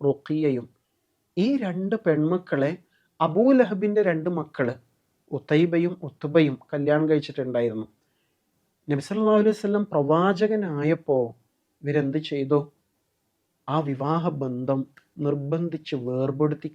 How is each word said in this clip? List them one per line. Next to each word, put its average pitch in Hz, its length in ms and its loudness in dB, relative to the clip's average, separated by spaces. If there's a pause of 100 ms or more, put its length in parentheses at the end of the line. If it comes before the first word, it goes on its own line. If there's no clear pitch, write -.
റുഖിയയും. 143 640 -2 (680)
ഈ 190 100 2 (160)
രണ്ട് 190 320 -4 (100)
പെൺമക്കളെ 156 680 0 (480)
അബൂലഹബിൻ്റെ 208 920 2
രണ്ട് 160 200 -2
മക്കള് 151 440 -2 (580)
ഉത്തൈബയും 170 640 2 (140)
ഉത്തുബയും 147 480 2 (160)
കല്യാണം 147 380 2
കഴിച്ചിട്ടുണ്ടായിരുന്നു. 123 800 -2 (1000)
നബി 143 200 -2
സല്ലല്ലാഹു 214 340 2
അലൈഹി 214 160 4
വസല്ലം 208 340 -2
പ്രവാചകനായപ്പോ 165 1300 0 (640)
ഇവരെന്ത് 143 360 0 (100)
ചെയ്തു? 143 300 0 (1080)
ആ 139 80 -2 (140)
വിവാഹ 143 340 -2 (180)
ബന്ധം 131 380 -2 (460)
നിർബന്ധിച്ച് 156 720 -2 (120)
വേർപെടുത്തി 139 680 -2